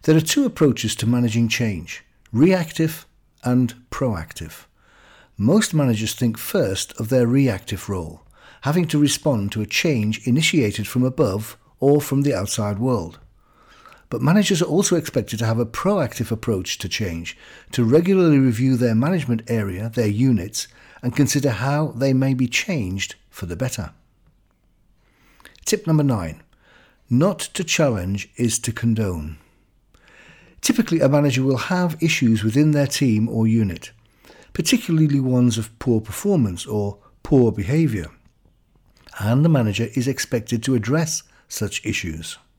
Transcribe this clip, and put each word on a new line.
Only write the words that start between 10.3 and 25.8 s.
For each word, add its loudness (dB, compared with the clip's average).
from 0
above -2
or 4
from 0
the 2
outside -4
world. -4
But -6
managers 4
are 2
also 2
expected -4
to -2
have 0
a 0
proactive -2
approach -4
to -8
change, -6
to 0
regularly 4
review 2
their 2
management 0
area, -4
their -2
units, 0
and -4
consider 0
how -2
they 0
may 2
be 0
changed -4
for -10
the -6
better. -6
Tip -2